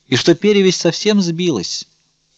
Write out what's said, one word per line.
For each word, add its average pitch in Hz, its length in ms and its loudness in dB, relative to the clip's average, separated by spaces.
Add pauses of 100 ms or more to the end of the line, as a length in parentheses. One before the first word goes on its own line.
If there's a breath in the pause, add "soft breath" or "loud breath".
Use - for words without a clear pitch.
и 127 100 0
что 160 180 2
перевязь 196 420 2
совсем 202 440 0
сбилась. 170 680 -4 (520)